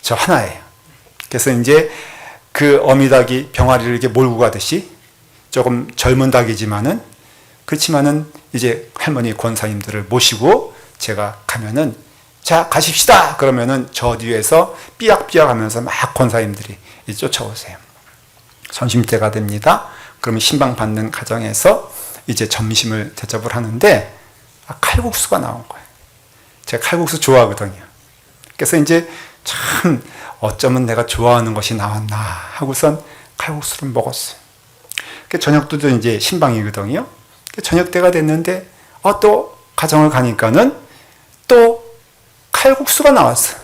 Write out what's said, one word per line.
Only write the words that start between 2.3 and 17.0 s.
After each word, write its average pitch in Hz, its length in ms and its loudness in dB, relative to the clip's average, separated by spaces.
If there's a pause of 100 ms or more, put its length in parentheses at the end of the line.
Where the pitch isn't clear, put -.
그 143 320 4
어미닭이 131 680 4
병아리를 123 380 2
이렇게 120 160 -2
몰고 120 300 2
가듯이, 120 560 -2 (580)
조금 123 460 0
젊은 127 340 2
닭이지만은, 113 720 0 (640)
그렇지만은 151 680 0 (220)
이제 120 420 -2
할머니 120 400 -2
권사님들을 107 760 -6
모시고 123 680 2 (220)
제가 104 480 -6
가면은, 117 500 -4 (460)
"자, 165 260 2
가십시다." 156 680 2
그러면은 127 540 0
저 120 260 -4
뒤에서 113 580 0 (220)
삐약삐약 185 500 4
하면서 113 320 -2
막 - 320 -4
권사님들이 104 640 -2 (300)